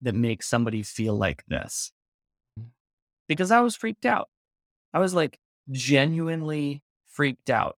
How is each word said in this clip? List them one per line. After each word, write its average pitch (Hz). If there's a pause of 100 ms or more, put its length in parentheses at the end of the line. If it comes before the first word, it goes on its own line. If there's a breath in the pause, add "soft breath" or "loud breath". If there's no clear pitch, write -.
that 123
makes 117
somebody 110
feel 110
like 95
this." - (1400)
Because 180
I 233
was 240
freaked 226
out. 220 (640)
I 160
was, 185
like, 160 (320)
genuinely 147 (240)
freaked 139
out. 107